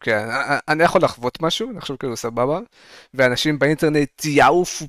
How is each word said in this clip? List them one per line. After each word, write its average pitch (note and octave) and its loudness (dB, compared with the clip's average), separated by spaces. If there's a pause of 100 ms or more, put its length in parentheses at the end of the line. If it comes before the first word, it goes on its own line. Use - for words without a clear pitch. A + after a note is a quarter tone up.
כי A#2 -2
אני, G#2+ -2 (380)
אני D3+ 0
יכול E3+ 4
לחוות B2 -4
משהו, A3 -4
נחשוב C#3+ -10
כאילו A#2+ -6
סבבה, B2 -2 (540)
ואנשים C3 2
באינטרנט D3+ 0
יעופו D3+ 2